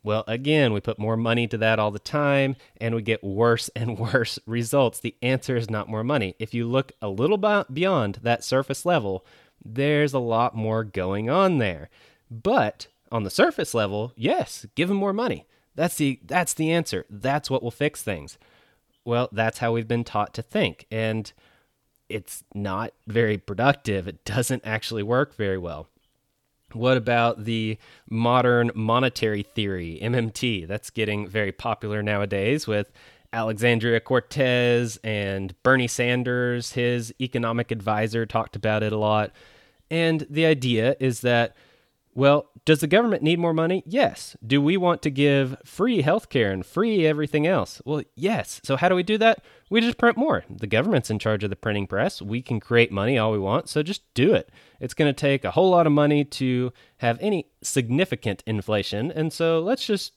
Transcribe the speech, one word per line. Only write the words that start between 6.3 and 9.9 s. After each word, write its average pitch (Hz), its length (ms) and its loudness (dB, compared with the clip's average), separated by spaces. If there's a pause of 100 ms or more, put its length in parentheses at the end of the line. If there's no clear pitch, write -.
If 110 140 -8
you 117 160 -2
look 131 320 0
a 107 80 -6
little 135 300 0
bi-, 208 340 2
beyond 147 500 0
that 120 220 0
surface 135 400 -2
level, 110 400 0 (400)
there's 139 480 0